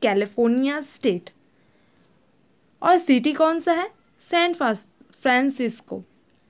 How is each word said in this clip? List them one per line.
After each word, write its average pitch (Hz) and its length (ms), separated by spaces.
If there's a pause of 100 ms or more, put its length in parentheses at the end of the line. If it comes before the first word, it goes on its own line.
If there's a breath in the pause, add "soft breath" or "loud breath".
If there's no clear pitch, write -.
कैलिफोर्निया 233 800
स्टेट। 214 500 (1500 soft breath)
और 349 160
सिटी 285 340
कौन 320 260
सा 330 140
है? 349 180 (300)
सैन 349 340
फ्रांस-, - 680
फ्रांसिस्को। 247 800 (460)